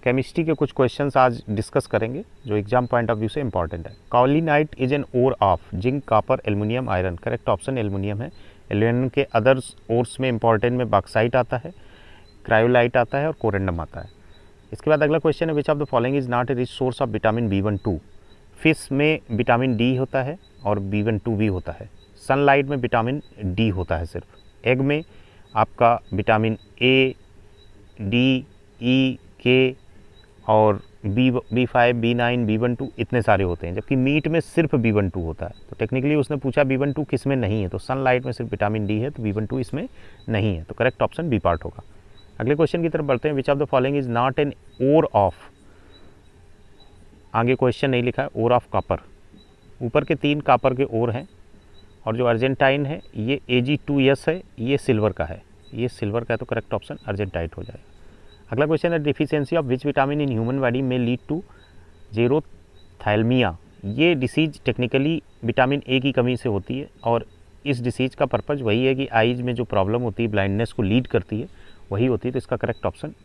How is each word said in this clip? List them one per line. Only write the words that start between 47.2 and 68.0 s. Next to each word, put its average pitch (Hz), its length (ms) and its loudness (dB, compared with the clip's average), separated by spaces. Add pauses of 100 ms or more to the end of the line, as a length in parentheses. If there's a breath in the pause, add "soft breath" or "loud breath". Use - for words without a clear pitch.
आगे 120 220 2
क्वेश्चन 131 340 0
नहीं 123 140 2
लिखा 123 200 -2
है, 143 60 -6
ore 117 220 0
of 123 120 4 (120)
copper। 92 240 0 (840)
ऊपर 120 220 0
के 165 120 0
तीन 147 260 0
कॉपर 131 320 2
के 127 100 0
ओर 117 280 -2
हैं 131 160 -6 (760)
और 110 120 -2
जो 123 80 2
अर्जेंटाइन 135 600 2
है 156 160 -6 (140)
ये 127 240 -2 (100)
एजी 127 380 2
टू 143 120 0
एस 135 300 2
है, 180 120 -2 (180)
ये 127 180 0
सिल्वर 110 340 2
का 85 140 -4
है, 82 160 -12 (320)
ये 117 140 -4
सिल्वर 113 360 -4
का 117 100 -4
है, 110 40 -2
तो - 80 -8
करेक्ट 113 280 -6
ऑप्शन - 320 -6
अर्जेंटाइट 95 520 -4
हो 87 60 -10
जाएगा। - 240 -18 (640 soft breath)
अगला 127 140 2
क्वेश्चन 160 280 0
है, 165 60 0
deficiency 147 540 -2
of 165 100 0
which 131 220 -2
vitamin 143 400 0
in 139 40 -2
human 117 320 -2
body 127 200 0
may 127 180 -2
lead 120 200 -2 (120)
to 160 100 -4 (760 soft breath)
xerophthalmia? 117 1400 0 (320)
ये 143 300 2
डिसीज 143 460 -2
technically 135 580 0 (240)
विटामिन 131 440 0
ए 131 120 2
की 135 120 -2
कमी 123 260 0
से - 120 -4
होती 107 300 -4
है 143 100 -12 (140)
और 117 220 0 (400)
इस 135 160 -2
डिसीज 123 340 -2